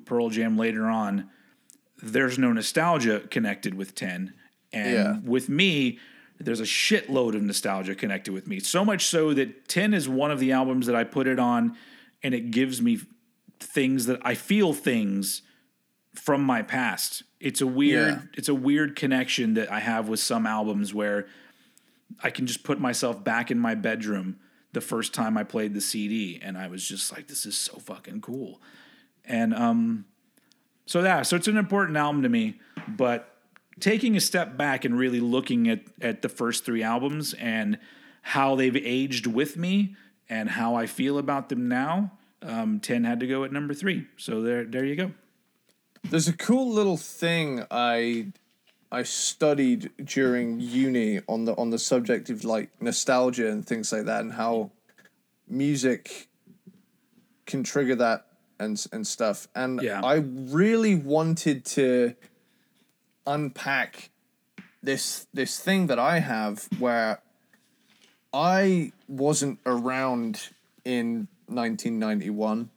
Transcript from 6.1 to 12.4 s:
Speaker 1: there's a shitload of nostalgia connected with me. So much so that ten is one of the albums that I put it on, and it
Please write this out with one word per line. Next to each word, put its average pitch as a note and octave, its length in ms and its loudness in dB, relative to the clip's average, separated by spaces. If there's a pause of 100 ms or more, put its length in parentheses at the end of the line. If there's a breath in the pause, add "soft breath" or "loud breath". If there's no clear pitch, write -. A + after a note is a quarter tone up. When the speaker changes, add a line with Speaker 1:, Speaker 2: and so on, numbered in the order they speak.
Speaker 1:
there's A#2 220 -4
a A2+ 40 -2
shitload B2+ 680 0
of G2+ 80 0
nostalgia G2 540 -2
connected G2 360 -4
with F#2+ 140 -8
me. G2+ 140 -6
So F#3 240 0
much G3+ 220 2
so D#3 280 4
that B2+ 320 -2
ten G#3 260 2
is D3 160 2
one C3+ 220 2
of C#3+ 80 0
the C3 140 4
albums C3 340 2
that A#2+ 80 2
I A#2 80 4
put C3 240 0
it B2+ 140 2
on, A#2+ 360 2 (460 loud breath)
and C3 100 -2
it A#2+ 200 -2